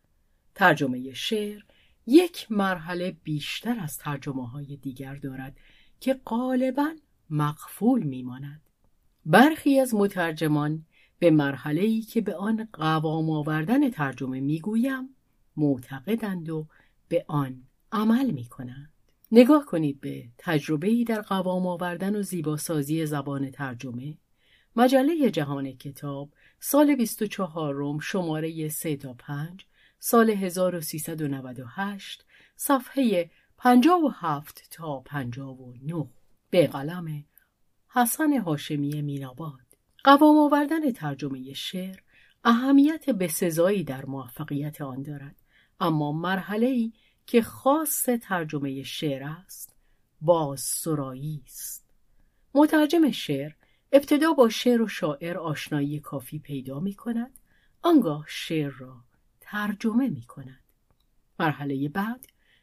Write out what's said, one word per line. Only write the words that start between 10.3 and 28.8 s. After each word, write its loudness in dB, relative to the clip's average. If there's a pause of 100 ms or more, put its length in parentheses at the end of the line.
به 6
مرحله‌ای 2
که -2
به -4
آن -4
قوام 0
آوردن 0
ترجمه -6
می‌گویم -2 (480)
معتقدند -2
و -6 (420)
به 0
آن -2 (300)
عمل 2
می‌کنند. -12 (400)
نگاه 10
کنید -2
به -12 (100)
تجربه‌ای 0
در -2
قوام -2
آوردن -4
و -2
زیباسازی -2
زبان -4
ترجمه، -10 (600)
مجله 4
جهان -4
کتاب، -12 (280)
سال 4
بیست -2
و -2
چهارم، -4
شماره -4
سه -4